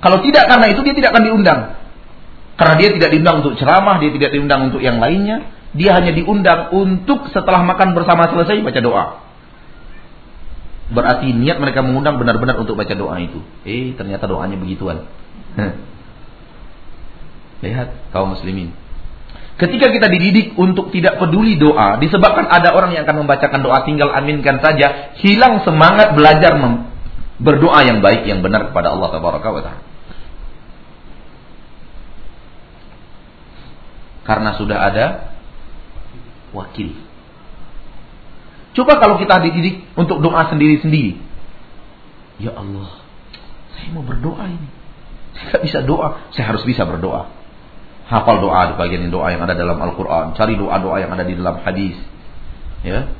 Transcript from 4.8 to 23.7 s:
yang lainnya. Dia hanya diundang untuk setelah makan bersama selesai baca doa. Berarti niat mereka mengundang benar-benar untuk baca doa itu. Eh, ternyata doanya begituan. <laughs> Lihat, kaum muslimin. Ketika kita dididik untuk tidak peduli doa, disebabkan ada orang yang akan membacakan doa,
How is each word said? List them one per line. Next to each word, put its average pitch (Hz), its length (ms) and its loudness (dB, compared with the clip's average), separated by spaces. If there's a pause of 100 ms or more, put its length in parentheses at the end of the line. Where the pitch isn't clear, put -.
yang 117 160 2
lainnya. 202 480 0 (240)
Dia 175 240 4
hanya 175 160 2
diundang 170 640 2
untuk 190 560 0
setelah 185 320 2
makan 180 320 2
bersama 170 320 4
selesai 185 320 0
baca 135 240 -2
doa. 101 200 0 (1900)
Berarti 120 400 0
niat 127 240 0
mereka 139 240 -2
mengundang 131 400 0
benar-benar 117 400 0
untuk 104 160 -6
baca - 160 -4
doa 90 240 -6
itu. 82 240 -8 (240)
Eh, 123 320 -8
ternyata 98 320 -6
doanya 92 320 -6
begituan. 90 480 -8 (460)
<laughs> 101 180 -4 (1900)
Lihat, 123 480 -8
kaum 95 240 -2
muslimin. 90 380 -8 (800)
Ketika 175 340 2
kita 311 220 2
dididik 185 480 2
untuk 185 320 2
tidak 180 260 0
peduli 196 380 2
doa, 120 420 4
disebabkan 175 540 2
ada 170 240 4
orang 180 180 2
yang 156 140 -4
akan 151 180 -2
membacakan 139 380 0
doa, 131 240 2